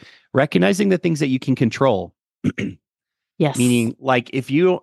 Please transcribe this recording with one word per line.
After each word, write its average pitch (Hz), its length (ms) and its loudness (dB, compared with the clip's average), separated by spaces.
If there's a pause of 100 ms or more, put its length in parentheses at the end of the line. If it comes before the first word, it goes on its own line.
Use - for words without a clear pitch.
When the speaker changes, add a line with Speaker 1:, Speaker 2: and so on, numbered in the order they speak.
(340)
Speaker 1:
recognizing 185 540 2
the 185 100 2
things 165 220 -2
that 147 80 0
you 131 100 0
can 131 160 -2
control. 113 600 0 (300)
<clears throat> - 100 -2 (840)
Speaker 2:
Yes. 147 180 0
Speaker 1:
Meaning, 123 420 0
like, 123 360 -2
if 127 160 -6
you, 175 320 2